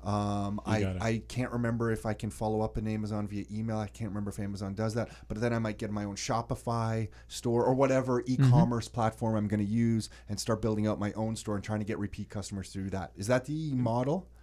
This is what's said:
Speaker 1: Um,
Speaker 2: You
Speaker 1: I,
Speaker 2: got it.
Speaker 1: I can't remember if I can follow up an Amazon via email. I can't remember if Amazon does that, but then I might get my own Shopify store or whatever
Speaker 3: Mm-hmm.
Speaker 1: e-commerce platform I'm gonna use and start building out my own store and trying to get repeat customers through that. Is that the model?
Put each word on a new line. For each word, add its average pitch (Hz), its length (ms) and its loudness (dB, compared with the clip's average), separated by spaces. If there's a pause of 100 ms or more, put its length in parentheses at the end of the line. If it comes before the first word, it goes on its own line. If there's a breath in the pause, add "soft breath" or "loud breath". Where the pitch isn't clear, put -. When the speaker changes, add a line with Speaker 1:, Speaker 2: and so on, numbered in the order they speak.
Speaker 1:
Um, 101 600 0
Speaker 2:
You 107 60 0
Speaker 1:
I, 110 80 4
Speaker 2:
got 95 160 0
it. 90 60 -4
Speaker 1:
I 113 160 2 (100)
can't 127 240 -2
remember 117 400 0
if 110 140 -2
I 110 80 0
can 110 160 -4
follow 110 320 0
up 107 140 -2
an 107 120 -2
Amazon 107 400 -2
via 101 240 -4
email. 110 260 -2
I 107 80 -2
can't 107 240 -6
remember 101 200 -4
if - 100 -8
Amazon 98 340 -4
does 110 200 0
that, 113 160 -2 (180 loud breath)
but 107 120 -6
then 120 120 2
I 117 80 0
might 107 180 -2
get 104 140 -4
my 104 100 -2
own 101 140 -6
Shopify 113 920 -2 (200 soft breath)
store 120 360 2
or 127 100 6
whatever 131 460 4
Speaker 3:
Mm-hmm. 127 260 2
Speaker 1:
e-commerce 120 420 6
platform 110 480 0
I'm 107 100 2
gonna 107 160 2
use 113 480 2 (180 soft breath)
and 104 120 -6
start 110 200 0
building 107 280 2
out 104 100 0
my 104 140 -2
own 110 240 -2
store 107 180 -4
and 98 80 -4
trying 107 160 -2
to 107 60 -2
get 101 160 -4
repeat 104 300 -6
customers 98 420 -6
through 95 180 -4
that. 90 260 -4
Is 98 120 -4
that 127 160 4
the 151 300 -4
model? 127 540 0 (140)